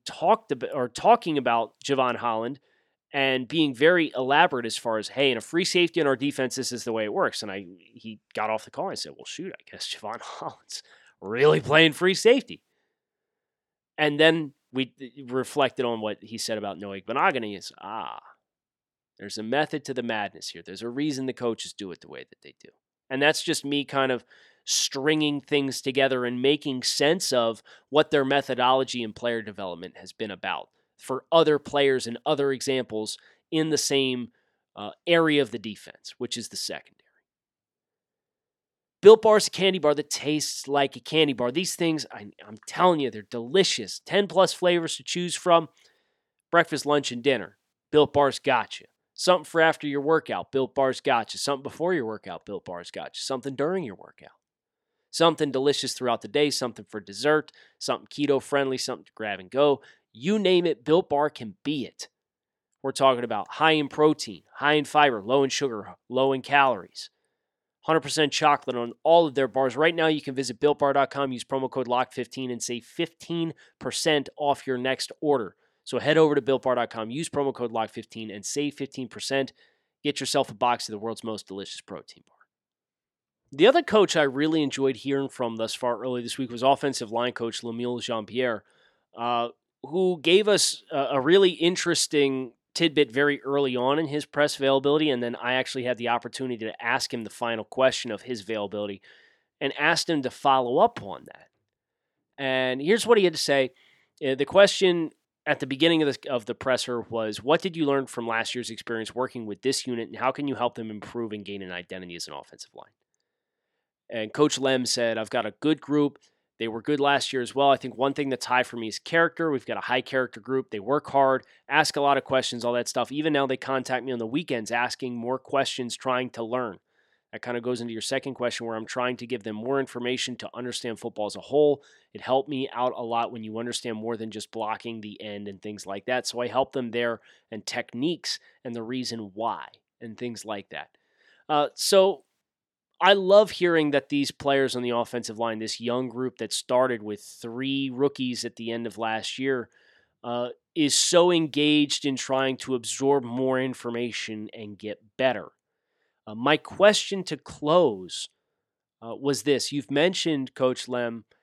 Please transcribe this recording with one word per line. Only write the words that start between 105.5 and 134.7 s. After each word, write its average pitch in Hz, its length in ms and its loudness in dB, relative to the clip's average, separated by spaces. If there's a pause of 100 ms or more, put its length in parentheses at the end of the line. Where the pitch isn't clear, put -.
the 139 80 -6
beginning 156 360 4
of 139 100 2
the, - 180 -12
of 120 140 -4
the 120 100 -6
presser 123 460 -2
was, 110 420 -6
"What 151 180 2
did 175 140 -6
you 165 100 -2
learn 139 200 0
from 117 220 -8
last 113 260 -2
year's 117 160 -8
experience 113 460 -8
working 120 320 -6
with 101 160 -10
this 131 240 -2
unit, 117 200 -6
and 113 100 -16
how 123 140 0
can 143 160 -4
you 131 80 -4
help 120 200 -2
them 113 160 -10
improve 107 420 -10
and 104 100 -10
gain 98 200 -12
an 92 80 -12
identity 90 440 -12
as 82 120 -12
an 76 80 -14
offensive - 400 -18
line?" - 180 -20 (1160)
And 110 220 -6
Coach 147 280 2
Lem 131 260 2
said, 113 320 0
"I've 113 140 -6
got 113 160 -2
a 104 120 -10
good 151 220 0
group. 143 380 0 (400)
They 113 80 -4
were 113 140 -8
good 147 180 0
last 139 320 2
year 131 100 -2
as 117 140 -8
well. 139 160 6
I 131 60 4
think 127 200 -10
one 135 160 0
thing 143 140 -4
that's 131 200 -4
high 127 160 2
for - 120 -14
me 113 140 -6
is - 100 -10
character. 165 500 0
We've 135 160 -2
got 110 120 -6
a 95 40 -8
high 127 200 0
character 127 400 -4
group. 131 300 -4
They 107 100 -6
work 135 260 -2
hard, 135 380 4 (240)
ask 143 260 4
a 143 60 0
lot 139 160 4
of - 80 -2
questions, 127 400 -2
all 120 80 0
that 120 160 -2
stuff. 123 240 -4
Even 151 180 -2
now 139 160 2
they 131 80 -2
contact 127 480 -4
me 131 80 -6
on 120 80 -4
the 113 80 -6
weekends 123 420 -4
asking 120 460 -4
more 120 240 -4
questions, 135 560 -4
trying 127 360 -2
to 117 120 -8
learn." 113 360 -6 (520)
That 113 120 -14
kinda 120 180 -6
goes 123 180 -4
into 117 140 -8
your 110 80 -8
second 135 320 -6
question 120 340 -4
where 113 80 -6
I'm 110 100 -8
trying 123 320 -4
to 120 100 -12
give 117 160 -6
them 110 120 -8
more 123 240 -2
information 123 580 -4
to - 160 -12
understand 120 460 -8
football 107 280 -8
as 101 100 -10
a 92 40 -14
whole. 147 400 4 (320)
It 107 60 -16
helped 139 300 -2
me 135 240 -4
out 123 200 -2
a 123 100 -8
lot 117 280 -2
when 113 140 -12
you 107 120 -8
understand 117 400 -6
more 110 200 -6
than 110 120 -10
just 104 220 -12
blocking 113 480 -8